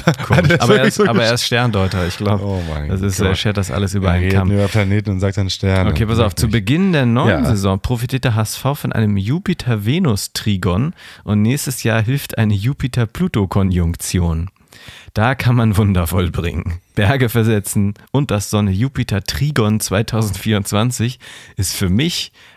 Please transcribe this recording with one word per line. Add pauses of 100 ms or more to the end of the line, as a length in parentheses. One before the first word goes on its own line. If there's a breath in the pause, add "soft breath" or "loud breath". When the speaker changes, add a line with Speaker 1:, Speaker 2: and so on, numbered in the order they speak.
Speaker 1:
<laughs>
Speaker 2:
Komisch.
Speaker 1:
Das
ist
Speaker 2:
Aber
er
Speaker 1:
wirklich
Speaker 2:
ist,
Speaker 1:
so
Speaker 2:
aber
er
Speaker 1:
gesch-
Speaker 2:
ist
Sterndeuter,
ich
glaub.
Speaker 1:
Oh
mein
Speaker 2:
Das
ist,
er
Speaker 1:
Gott.
Speaker 2:
schert
das
alles
über
Speaker 1:
Wir
Speaker 2:
einen
Speaker 1:
reden
Speaker 2:
Kamm.
Speaker 1:
über
Planeten
und
sagt
dann
Sterne.
Speaker 2:
Okay,
pass
auf.
Zu
Speaker 1:
Wirklich.
Speaker 2:
Beginn
der
neuen
Speaker 1:
Ja.
Speaker 2:
Saison
profitierte
H
S
V
von
einem
Jupiter-Venus-Trigon (320 loud breath)
und
nächstes
Jahr
hilft
eine
Jupiter-Pluto-Konjunktion. (640 loud breath)
Da
kann
man
Wunder
vollbringen, (140)
Berge
versetzen (160 loud breath)
und
das
Sonne-Jupiter-Trigon
zweitausendvierundzwanzig (380 loud breath)
ist
für
mich (240 loud breath)